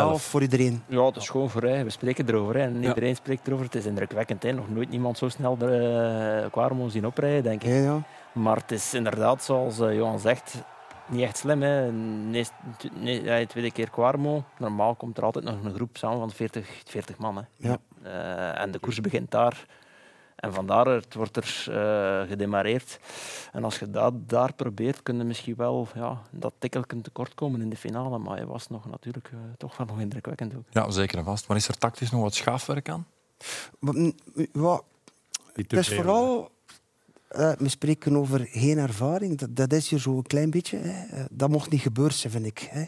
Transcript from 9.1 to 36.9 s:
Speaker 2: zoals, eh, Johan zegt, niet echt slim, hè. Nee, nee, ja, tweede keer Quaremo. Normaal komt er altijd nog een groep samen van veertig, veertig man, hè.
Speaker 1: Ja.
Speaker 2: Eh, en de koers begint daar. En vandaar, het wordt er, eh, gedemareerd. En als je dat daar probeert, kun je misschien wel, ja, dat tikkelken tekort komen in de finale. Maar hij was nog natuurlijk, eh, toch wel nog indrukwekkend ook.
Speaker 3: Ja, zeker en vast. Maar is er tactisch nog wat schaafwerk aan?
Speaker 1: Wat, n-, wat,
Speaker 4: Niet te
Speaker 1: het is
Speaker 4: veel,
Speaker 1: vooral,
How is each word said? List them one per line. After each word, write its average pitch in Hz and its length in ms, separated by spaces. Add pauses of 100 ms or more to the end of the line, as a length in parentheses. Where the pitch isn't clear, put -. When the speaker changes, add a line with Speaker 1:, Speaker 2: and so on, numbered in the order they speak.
Speaker 2:
zoals, 127 360
eh, 110 160
Johan 110 240
zegt, 113 340 (540)
niet 123 140
echt 113 160
slim, 143 240
hè. 139 300
Nee, 113 540 (480)
nee, 117 300
ja, 117 220
tweede 117 260
keer 113 180
Quaremo. 143 540 (160)
Normaal 110 360
komt 117 220
er 113 60
altijd 110 220
nog 107 180
een 101 100
groep 117 240
samen 117 220
van 113 120
veertig, 110 540
veertig - 320
man, 104 180
hè. 101 60 (160)
Speaker 1:
Ja. 120 200 (260)
Speaker 2:
Eh, 90 580
en 98 100
de - 80
koers 113 220
begint 120 300
daar. 117 340 (680)
En 104 180
vandaar, 98 340
het 120 260
wordt 110 240
er, - 340
eh, 101 580
gedemareerd. 101 680 (520)
En 113 120
als 110 160
je 101 120
dat 113 220 (160)
daar 123 240
probeert, 120 500
kun 120 140
je 120 60
misschien 117 340
wel, 120 380
ja, 120 260 (100)
dat - 280
tikkelken 123 420
tekort - 340
komen 131 260
in 110 80
de 107 60
finale. 120 420
Maar 101 180
hij 110 100
was - 220
nog 113 220
natuurlijk, 123 440
eh, 117 40 (200)
toch - 200
wel 123 100
nog 107 120
indrukwekkend 110 560
ook. 113 140
Speaker 3:
Ja, 107 220
zeker 95 260
en 85 60
vast. 98 240
Maar 104 100
is 107 100
er - 100
tactisch 117 340
nog 123 100
wat 104 140
schaafwerk 135 540
aan? 165 180 (720)
Speaker 1:
Wat, 139 160
n-, 160 200 (360)
wat, 165 320 (720)
Speaker 4:
Niet 98 140
te 110 60
Speaker 1:
het 180 100
is - 80
Speaker 4:
veel, 170 100
Speaker 1:
vooral, 233 480 (760)